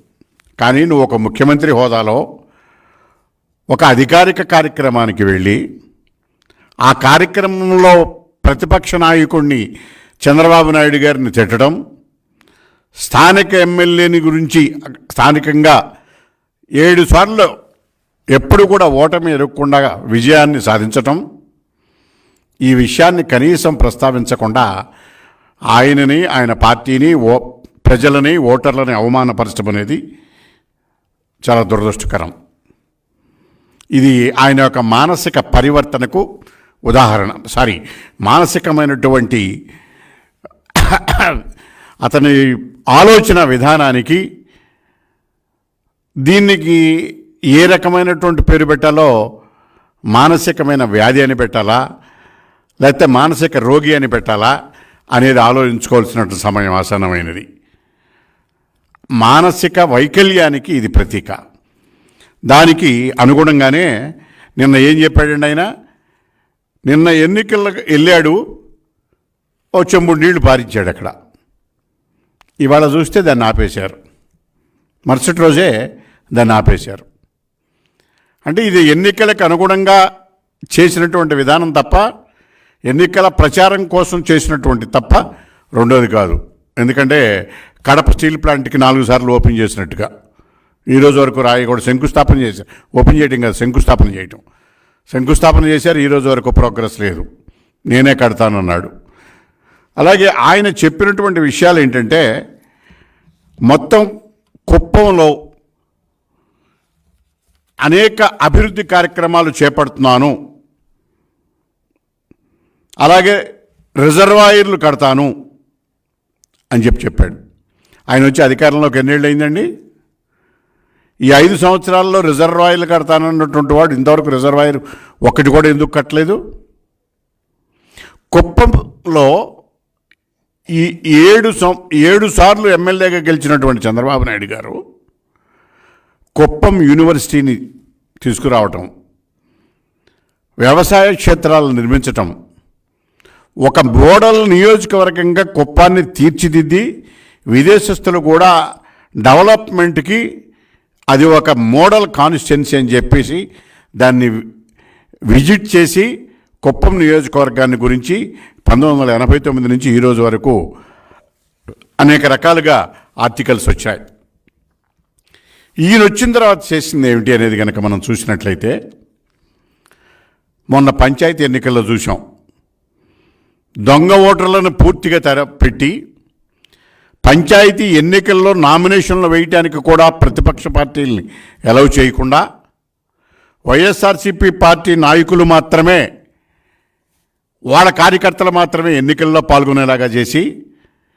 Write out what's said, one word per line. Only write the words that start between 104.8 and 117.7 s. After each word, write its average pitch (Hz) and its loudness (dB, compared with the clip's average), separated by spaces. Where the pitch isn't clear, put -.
అనేక 214 2
అభివృద్ధి 208 0
కార్యక్రమాలు 170 -2
చేపడుతున్నాను, 135 -2
అలాగే 185 2
రిజర్వాయర్లు 196 4
కడతాను 139 -2
అని 117 0
చెప్పి 117 0
చెప్పాడు. - -4